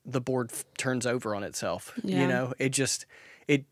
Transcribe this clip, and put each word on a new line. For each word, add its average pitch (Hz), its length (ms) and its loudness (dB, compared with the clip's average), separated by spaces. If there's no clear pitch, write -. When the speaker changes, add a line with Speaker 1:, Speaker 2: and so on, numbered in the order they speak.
Speaker 1:
the 123 160 -2
board 123 320 -2
f-, - 120 -8
turns 127 280 0
over 120 280 0
on 101 100 -2
itself, 87 480 -4
you 190 140 0
Speaker 2:
Yeah. - 100 6
Speaker 1:
know? 127 320 2
It 135 120 2
just, 131 360 -2
it, 139 260 4